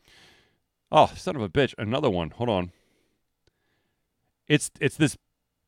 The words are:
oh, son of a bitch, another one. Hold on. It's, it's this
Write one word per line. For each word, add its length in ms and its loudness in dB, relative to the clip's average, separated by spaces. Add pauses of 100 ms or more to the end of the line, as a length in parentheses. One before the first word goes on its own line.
(920)
oh, 240 6
son 220 -8
of 60 -4
a 60 -4
bitch, 300 0
another 320 -2
one. 200 -2
Hold 180 -6
on. 240 -2 (1800)
It's, 320 0
it's 160 -2
this 200 0 (520)